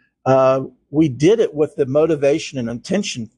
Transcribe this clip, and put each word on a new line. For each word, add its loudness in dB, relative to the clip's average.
uh, 2
we 2
did 2
it -2
with -2
the -2
motivation 0
and -4
intention -6